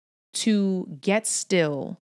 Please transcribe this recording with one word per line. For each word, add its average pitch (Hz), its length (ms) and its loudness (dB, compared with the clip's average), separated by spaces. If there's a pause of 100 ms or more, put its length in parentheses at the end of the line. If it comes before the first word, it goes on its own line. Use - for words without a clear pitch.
(340)
to 190 680 0
get 214 280 0
still 151 680 0 (100)